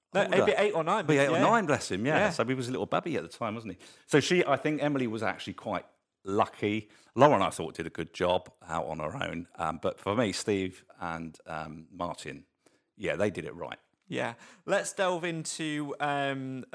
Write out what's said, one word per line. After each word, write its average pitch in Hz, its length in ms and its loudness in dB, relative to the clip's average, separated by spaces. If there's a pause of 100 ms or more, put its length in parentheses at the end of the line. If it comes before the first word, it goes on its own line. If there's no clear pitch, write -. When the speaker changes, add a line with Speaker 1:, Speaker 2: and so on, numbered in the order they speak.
(140)
Speaker 1:
No, 190 100 4
Speaker 2:
Older. 185 140 2
Speaker 1:
maybe - 180 6
eight 202 160 4
or 165 120 0
nine, 185 220 0
Speaker 2:
Be 147 120 4
eight 139 100 6
or 131 80 2
Speaker 1:
yeah. 180 60 4
Speaker 2:
nine, 214 240 6
bless 143 240 0
him, 101 160 0
yeah. 156 120 2
Speaker 1:
Yeah. 196 120 4
Speaker 2:
So 156 140 0
he 127 100 0
was 127 140 -4
a - 20 -6
little 113 160 -2
babby 165 300 -2
at 80 60 -2
the 82 60 -12
time, 110 260 -6
wasn't 113 200 -10
he? - 40 -18 (280)
So 151 140 6
she, 175 260 4
I 135 100 4
think 151 260 -2
Emily 139 240 0
was 110 160 -4
actually 95 320 -4
quite 98 300 -6 (400)
lucky. 104 640 0 (260)
Lauren, 123 280 8
I 85 80 2
thought, 80 240 -6
did 82 120 -6
a 80 40 -8
good 80 240 -8
job 90 360 0 (180)
out 82 180 -2
on 80 140 -8
her 76 220 -6
own. 85 260 -6 (100)
Um, 80 240 -4
but 92 160 -2
for 98 160 -2
me, 110 180 2
Steve 95 520 -2 (160)
and, 82 360 -8 (100)
um, 78 440 -10
Martin, 80 540 -10 (540)
yeah, 82 180 -2
they 101 140 2
did 82 160 -8
it 64 100 -10
right. 76 220 -10 (280)
Speaker 1:
Yeah. 127 280 -4 (320)
Let's 185 260 -2
delve 180 320 0
into, 156 720 -6
um, 139 760 -2